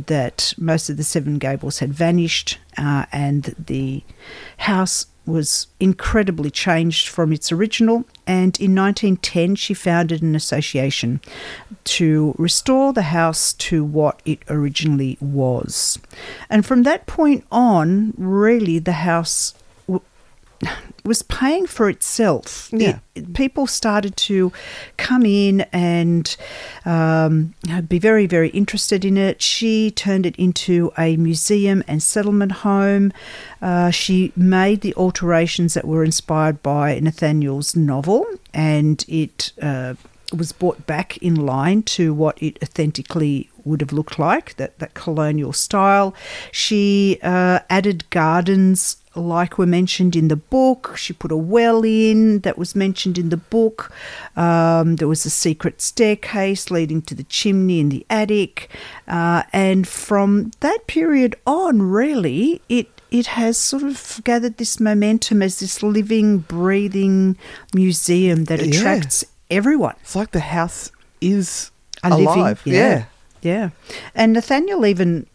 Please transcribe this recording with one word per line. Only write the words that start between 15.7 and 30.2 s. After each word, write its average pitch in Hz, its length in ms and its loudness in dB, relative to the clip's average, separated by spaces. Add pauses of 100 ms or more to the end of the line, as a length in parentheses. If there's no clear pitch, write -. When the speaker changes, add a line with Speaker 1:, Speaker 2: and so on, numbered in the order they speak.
Speaker 1:
And 214 160 4
from 247 160 4
that 285 240 0
point 294 460 2
on, 208 640 4
really, 196 640 2
the 170 140 -2
house 170 600 -2 (320)
w-, 180 160 -4 (1000)
was 220 180 -2
paying 320 440 0
for 214 220 0
itself. - 840 -2
Speaker 2:
Yeah. 220 280 0 (160)
Speaker 1:
It, 175 180 -12
people 269 320 -2
started 208 520 -2
to 185 340 0 (440)
come 254 300 2
in 202 360 4 (100)
and, 170 640 0 (480)
um, 160 720 2 (120)
you 165 80 -4
know, 180 80 -2
be 175 160 0
very, 214 280 4
very 165 240 2
interested 196 540 -2
in 196 140 2
it. 196 240 0
She 220 480 0
turned 196 340 0